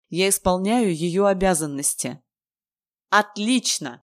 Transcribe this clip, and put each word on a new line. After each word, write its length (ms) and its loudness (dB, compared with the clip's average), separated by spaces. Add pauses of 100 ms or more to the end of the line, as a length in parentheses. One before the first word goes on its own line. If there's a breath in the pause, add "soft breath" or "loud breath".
я 200 0
исполняю 680 0
её 300 0
обязанности». 960 -2 (880)
«Отлично!» 1000 -2